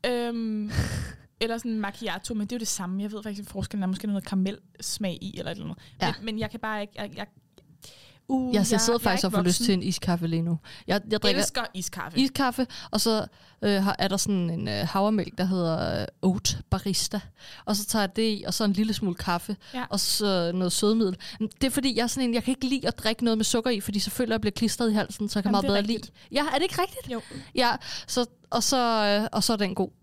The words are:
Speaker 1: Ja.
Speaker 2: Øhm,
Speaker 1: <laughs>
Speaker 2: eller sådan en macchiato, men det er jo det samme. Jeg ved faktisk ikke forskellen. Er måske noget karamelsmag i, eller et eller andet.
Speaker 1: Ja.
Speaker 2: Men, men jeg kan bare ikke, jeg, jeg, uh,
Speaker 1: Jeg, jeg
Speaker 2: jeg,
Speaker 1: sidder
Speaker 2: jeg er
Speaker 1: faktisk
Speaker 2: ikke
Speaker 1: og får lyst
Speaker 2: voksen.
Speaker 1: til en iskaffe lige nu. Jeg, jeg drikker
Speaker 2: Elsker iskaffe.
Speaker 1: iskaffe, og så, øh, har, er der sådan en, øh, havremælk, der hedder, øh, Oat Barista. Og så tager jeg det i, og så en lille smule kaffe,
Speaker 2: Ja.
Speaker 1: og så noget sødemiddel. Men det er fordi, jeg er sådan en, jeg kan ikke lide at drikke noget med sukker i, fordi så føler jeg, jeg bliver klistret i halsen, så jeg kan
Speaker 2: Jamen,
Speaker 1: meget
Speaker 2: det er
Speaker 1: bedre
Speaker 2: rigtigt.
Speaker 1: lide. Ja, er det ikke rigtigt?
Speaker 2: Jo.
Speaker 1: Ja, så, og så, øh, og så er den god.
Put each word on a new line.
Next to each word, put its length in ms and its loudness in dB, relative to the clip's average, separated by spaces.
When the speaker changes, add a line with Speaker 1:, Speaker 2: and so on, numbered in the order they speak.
Speaker 1:
Ja. 80 0
Speaker 2:
Øhm, 600 -2
Speaker 1:
<laughs> 400 -10
Speaker 2:
eller 160 0
sådan 140 -4
en 80 0
macchiato, 540 -6
men 140 -2
det 40 -6
er 40 -4
jo 40 -4
det 80 -4
samme. 340 -4
Jeg 100 -4
ved 120 -10
faktisk 160 -8
ikke 120 -12
forskellen. 320 -4
Er 40 0
måske 200 -2
noget 180 -2
karamelsmag 960 -4
i, 160 -10
eller 140 -6
et 40 -6
eller 140 -10
andet. 80 -10
Speaker 1:
Ja. 160 2
Speaker 2:
Men, 80 -14
men 140 -6
jeg 120 -4
kan 80 -10
bare 220 -4
ikke, 140 -10
jeg, 220 -10
jeg, 80 -8
uh, 280 0
Speaker 1:
Jeg, 80 6
jeg 80 2
Speaker 2:
jeg, 100 4
Speaker 1:
sidder 120 4
Speaker 2:
jeg 20 4
er 80 0
Speaker 1:
faktisk 220 4
Speaker 2:
ikke 20 4
Speaker 1:
og 40 2
får 100 2
lyst 60 4
Speaker 2:
voksen. 180 2
Speaker 1:
til 80 6
en 100 2
iskaffe 440 0
lige 140 2
nu. 180 0
Jeg, 140 2
jeg 100 0
drikker 200 4
Speaker 2:
Elsker 200 0
iskaffe. 460 -4
Speaker 1:
iskaffe, 480 2
og 100 0
så, 240 2
øh, 220 4
har, 160 2
er 80 2
der 100 0
sådan 320 2
en, 180 -4
øh, 200 -2
havremælk, 500 2
der 80 0
hedder, 560 0
øh, 60 -4
Oat 360 2
Barista. 500 0
Og 100 2
så 100 -2
tager 180 2
jeg 120 -2
det 240 2
i, 80 -12
og 60 -2
så 100 0
en 100 4
lille 200 2
smule 220 -2
kaffe, 400 -2
Speaker 2:
Ja. 160 -4
Speaker 1:
og 100 -2
så 520 2
noget 200 2
sødemiddel. 460 4
Men 100 -2
det 60 4
er 40 2
fordi, 260 0
jeg 60 2
er 40 2
sådan 220 0
en, 40 0
jeg 100 0
kan 80 0
ikke 160 0
lide 200 0
at 120 -2
drikke 240 0
noget 140 4
med 80 2
sukker 260 2
i, 80 2
fordi 200 -2
så 100 -2
føler 180 -2
jeg, 60 0
jeg 80 0
bliver 120 0
klistret 380 0
i 20 2
halsen, 360 -2
så 100 0
jeg 40 -2
kan 60 2
Speaker 2:
Jamen, 20 4
Speaker 1:
meget 120 4
Speaker 2:
det 60 0
er 140 4
Speaker 1:
bedre 140 0
Speaker 2:
rigtigt. 160 -12
Speaker 1:
lide. 120 -2
Ja, 80 2
er 60 -2
det 80 2
ikke 180 0
rigtigt? 320 -4
Speaker 2:
Jo. 80 -6
Speaker 1:
Ja, 200 4
så, 180 0
og 140 0
så, 420 4
øh, 100 -2
og 120 2
så 100 2
er 40 2
den 180 0
god. 140 0